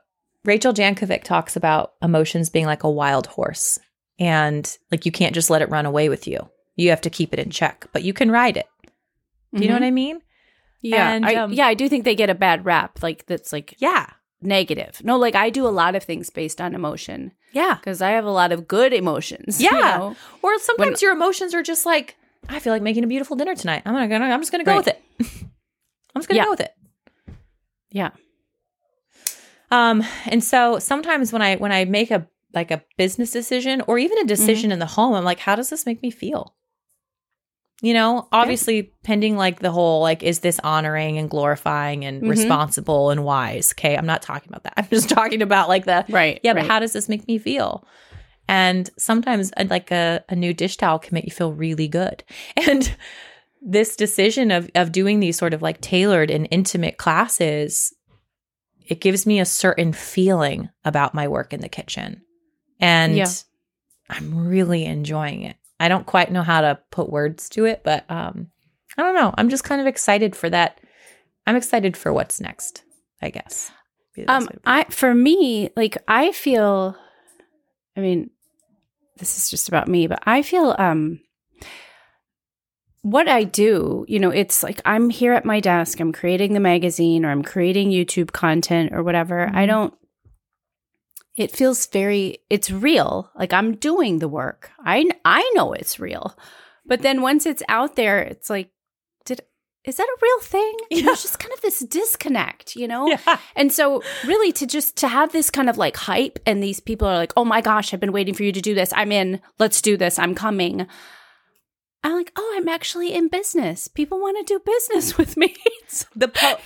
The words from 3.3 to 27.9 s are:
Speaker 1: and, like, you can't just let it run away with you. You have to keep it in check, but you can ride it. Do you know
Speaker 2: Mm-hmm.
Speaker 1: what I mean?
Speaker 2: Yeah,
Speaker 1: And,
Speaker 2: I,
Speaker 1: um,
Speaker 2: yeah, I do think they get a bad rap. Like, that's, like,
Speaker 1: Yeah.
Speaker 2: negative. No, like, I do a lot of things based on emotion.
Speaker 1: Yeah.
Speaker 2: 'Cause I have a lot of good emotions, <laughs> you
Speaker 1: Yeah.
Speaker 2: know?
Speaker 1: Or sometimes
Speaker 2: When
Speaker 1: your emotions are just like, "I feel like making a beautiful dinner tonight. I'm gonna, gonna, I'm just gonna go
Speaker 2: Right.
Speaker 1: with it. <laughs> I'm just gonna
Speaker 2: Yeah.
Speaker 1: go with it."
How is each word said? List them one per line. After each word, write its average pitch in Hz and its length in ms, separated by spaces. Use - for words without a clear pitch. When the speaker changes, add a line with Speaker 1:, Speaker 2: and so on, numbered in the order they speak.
Speaker 1:
and, 151 600
like, 160 140
you 165 80
can't 165 220
just 165 160
let 160 100
it 147 100
run 151 160
away 147 220
with 139 180
you. - 220
You 175 140
have 160 120
to 165 80
keep - 240
it - 60
in - 100
check, - 420
but - 100
you 190 120
can 226 160
ride 233 260
it. - 120
Do 202 80
you 214 60
know 233 60
Speaker 2:
Mm-hmm. 247 80
Speaker 1:
what 254 40
I 254 40
mean? 277 300
Speaker 2:
Yeah, 220 280
Speaker 1:
And, 220 160
Speaker 2:
I, 220 100
Speaker 1:
um, 214 160
Speaker 2:
yeah, 269 140
I 226 80
do 269 140
think 254 160
they 233 100
get 202 160
a 185 40
bad 180 300
rap. - 380
Like, 165 240
that's, - 260
like, 147 260
Speaker 1:
Yeah. 311 280
Speaker 2:
negative. 190 600
No, 240 160
like, 240 160
I 208 160
do 254 160
a 226 40
lot 185 260
of 190 80
things 165 260
based 160 300
on 175 140
emotion. 151 580
Speaker 1:
Yeah. 330 300
Speaker 2:
'Cause 185 200
I 190 80
have 220 160
a 208 40
lot 180 220
of 170 160
good 247 240
emotions, 180 680
<laughs> - 20
you 339 100
Speaker 1:
Yeah. 330 240
Speaker 2:
know? 202 200
Speaker 1:
Or 415 180
sometimes 311 420
Speaker 2:
When 392 60
Speaker 1:
your 381 40
emotions 349 420
are 339 80
just 330 240
like, 320 300
"I 285 120
feel 226 120
like 220 100
making 220 200
a 240 60
beautiful 269 280
dinner 339 200
tonight. 160 300
I'm 220 80
gonna, 262 120
gonna, 220 200
I'm 247 140
just 320 120
gonna 339 120
go 370 120
Speaker 2:
Right. 403 80
Speaker 1:
with - 40
it. - 140
<laughs> - 20
I'm 269 60
just - 80
gonna 381 100
Speaker 2:
Yeah. 214 60
Speaker 1:
go 427 60
with 359 100
it." - 140